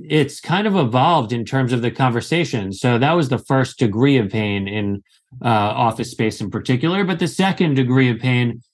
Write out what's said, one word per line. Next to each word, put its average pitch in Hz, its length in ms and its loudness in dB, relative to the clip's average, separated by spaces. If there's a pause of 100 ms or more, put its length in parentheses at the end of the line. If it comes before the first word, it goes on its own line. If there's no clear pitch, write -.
it's 151 320 0
kind 196 280 -2
of 196 100 0
evolved 127 560 2
in 117 140 -4
terms 131 260 0
of 123 80 0
the 120 100 -2
conversation. 120 840 0
So 123 240 0
that 143 140 2
was 156 180 2
the 120 80 0
first 131 400 -2
degree 127 400 2
of 104 100 0
pain 101 400 -2
in, 101 340 -4 (400)
uh, 123 60 0
office 113 640 0
space 110 320 -4
in 98 80 -6
particular. 135 540 0
But 175 160 -2
the 175 80 0
second 185 440 0
degree 127 380 4
of 113 80 -2
pain 123 420 0 (140)